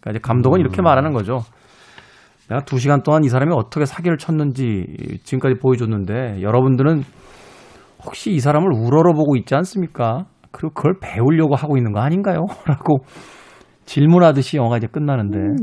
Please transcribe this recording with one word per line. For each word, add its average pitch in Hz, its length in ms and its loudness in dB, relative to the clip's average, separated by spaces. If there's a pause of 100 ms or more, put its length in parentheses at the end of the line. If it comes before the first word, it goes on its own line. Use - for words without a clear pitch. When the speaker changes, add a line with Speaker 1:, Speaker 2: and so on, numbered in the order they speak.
Speaker 1:
그러니까 107 100 -10
이제 110 100 -6
감독은 127 380 2
Speaker 2:
음. - 20 2
Speaker 1:
이렇게 - 220 -2
말하는 147 300 2
거죠. 117 260 -4 (1080)
"내가 123 140 -4
두 131 140 -4
시간 139 240 2
동안 156 220 2
이 135 60 2
사람이 131 260 0
어떻게 117 300 -2
사기를 165 320 -4
쳤는지 131 680 -2 (380)
지금까지 131 380 0
보여줬는데, 110 800 -2
여러분들은 131 580 2 (1040)
혹시 - 280 -8
이 151 60 2
사람을 151 320 2
우러러보고 147 680 2
있지 127 180 -2
않습니까? 170 720 -4 (260)
그리고 - 220 -8
그걸 165 280 0
배우려고 143 540 2
하고 147 220 -2
있는 113 160 0
거 104 80 -2
아닌가요?" 175 440 -2 (100)
<laughs> - 120 -8
라고 147 320 0 (880)
질문하듯이 156 720 4
영화가 120 200 0
이제 113 100 -4
끝나는데. 127 500 -2
Speaker 2:
음, 294 260 -2